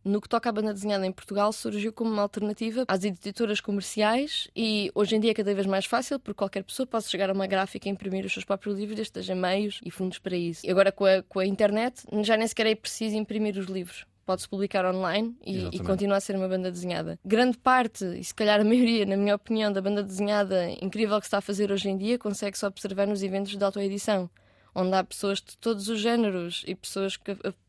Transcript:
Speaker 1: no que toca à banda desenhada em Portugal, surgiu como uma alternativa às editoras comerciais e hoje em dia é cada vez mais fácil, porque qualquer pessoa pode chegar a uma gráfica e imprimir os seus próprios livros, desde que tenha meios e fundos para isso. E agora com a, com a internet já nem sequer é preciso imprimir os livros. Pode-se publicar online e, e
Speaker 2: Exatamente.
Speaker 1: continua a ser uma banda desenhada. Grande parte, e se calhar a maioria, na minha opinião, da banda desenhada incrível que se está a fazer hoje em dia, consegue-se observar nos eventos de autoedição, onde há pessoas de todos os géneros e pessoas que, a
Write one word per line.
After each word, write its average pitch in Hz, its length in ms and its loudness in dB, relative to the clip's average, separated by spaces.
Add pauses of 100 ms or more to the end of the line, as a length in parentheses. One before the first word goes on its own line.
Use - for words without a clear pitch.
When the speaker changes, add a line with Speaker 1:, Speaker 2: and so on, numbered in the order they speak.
Speaker 1:
no 202 160 2
que - 80 -18
toca 240 200 0
à 226 40 -2
banda 214 200 -2
desenhada 196 320 -2
em 190 80 -2
Portugal, 202 400 0
surgiu 214 400 -4
como 226 200 -2
uma 208 100 0
alternativa 214 640 -2
às 190 160 0
editoras 202 580 -2
comerciais 214 960 0
e 214 400 0
hoje 208 220 2
em 214 40 4
dia 220 120 4
é - 20 2
cada 208 180 0
vez 196 140 0
mais 196 200 0
fácil, 262 340 -2
porque - 180 -10
qualquer 196 240 -2
pessoa - 240 -6
pode 226 200 -2
chegar 190 220 0
a 190 40 0
uma 190 160 0
gráfica 190 400 -2
e - 40 -2
imprimir 190 320 -4
os 196 80 -4
seus 190 120 -6
próprios 196 340 -2
livros, 208 160 -4
desde 214 180 -6
que 185 80 -8
tenha 185 140 -4
meios 190 500 0
e 180 60 0
fundos 185 300 -4
para 180 160 -2
isso. 170 280 -2
E - 60 -2
agora 196 220 6
com - 120 0
a, 190 200 8
com - 160 -4
a 190 60 2
internet 208 580 2 (180)
já 220 140 4
nem 226 100 2
sequer 220 220 0
é 220 80 2
preciso 220 400 -4
imprimir 208 420 -2
os 190 80 -4
livros. 185 420 -8 (180)
Pode-se 185 220 -2
publicar 196 360 0
online 185 500 0 (100)
e, 190 100 -6
e - 20 -2
Speaker 2:
Exatamente. 180 260 -4
Speaker 1:
continua 196 360 2
a - 20 2
ser 196 160 -4
uma 190 100 -2
banda 185 240 -2
desenhada. 170 540 -6
Grande 233 320 4
parte, 254 480 2
e 180 180 -6
se - 100 -8
calhar 208 280 4
a 214 40 6
maioria, 233 400 6
na 196 120 0
minha 202 180 4
opinião, 214 380 0
da 196 80 0
banda 202 240 0
desenhada 190 640 0 (100)
incrível 208 360 0
que 202 60 2
se - 60 -12
está 202 100 0
a - 20 2
fazer 202 320 0
hoje 196 180 0
em 190 60 0
dia, 214 200 0
consegue-se 208 480 -4
observar 196 440 -2
nos 202 160 -2
eventos 196 320 -2
de 202 80 0
autoedição, 196 640 0 (420)
onde 185 220 2
há 190 80 4
pessoas 196 360 -2
de - 200 -16
todos 208 300 -2
os 226 100 -2
géneros 208 640 0
e 185 120 -6
pessoas 196 400 -4
que, - 160 -10
a 190 200 -6 (160)